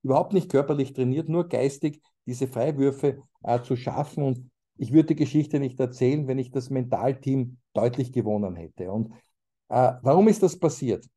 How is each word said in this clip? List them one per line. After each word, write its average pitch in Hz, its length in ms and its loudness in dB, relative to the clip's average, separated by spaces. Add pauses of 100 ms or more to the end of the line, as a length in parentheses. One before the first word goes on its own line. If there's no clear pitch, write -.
überhaupt 151 300 0
nicht 180 180 0
körperlich 139 420 0
trainiert, 131 360 -2
nur 170 180 0
geistig 139 540 -2 (240)
diese 123 220 -4
Freiwürfe, 139 760 -2 (200)
äh, 123 180 0
zu 127 140 -2
schaffen. 143 480 -6
Und 127 280 -4 (240)
ich - 160 -6
würde 156 160 8
die 156 80 2
Geschichte 147 440 0
nicht 127 200 -4
erzählen, 131 480 0
wenn 131 100 -2
ich 127 140 -6
das 127 180 -6
Mentalteam 127 880 -2 (160)
deutlich 123 380 0
gewonnen 104 440 -2
hätte. 85 360 -10
Und, 110 220 -4 (560)
äh, 123 320 2
warum 175 260 6
ist 208 160 4
das - 160 2
passiert? 131 580 -2